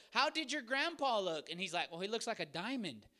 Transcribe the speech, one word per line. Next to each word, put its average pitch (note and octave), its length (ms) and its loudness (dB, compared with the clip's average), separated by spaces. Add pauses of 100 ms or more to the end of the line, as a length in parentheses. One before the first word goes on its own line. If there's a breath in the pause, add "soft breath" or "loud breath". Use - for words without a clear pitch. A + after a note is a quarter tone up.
(100)
"How C4+ 180 4
did D4+ 240 -2
your D4+ 80 0
grandpa C4+ 580 2
look?" E3 320 0
And E3+ 80 -6
he's F3+ 140 -2
like, D#3+ 180 0
"Well, E3+ 120 -6
he G3 60 0
looks A3 180 -2
like A3+ 140 -2
a E3 60 -2
diamond." E3+ 600 -4 (140)